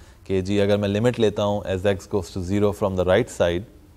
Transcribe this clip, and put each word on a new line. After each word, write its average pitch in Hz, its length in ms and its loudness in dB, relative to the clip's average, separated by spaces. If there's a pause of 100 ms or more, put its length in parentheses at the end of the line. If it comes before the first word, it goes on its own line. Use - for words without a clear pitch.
(260)
कि 95 160 0
जी 101 160 0
अगर 101 200 2
मैं 104 100 -2
लिमिट 113 300 0
लेता 107 240 2
हूँ 104 220 -2
as 92 180 -4
x 98 160 2
goes 98 260 -4
to - 140 -12
zero 101 340 0
from 101 220 -2
the 90 100 0
right 98 240 4
side 87 340 0 (340)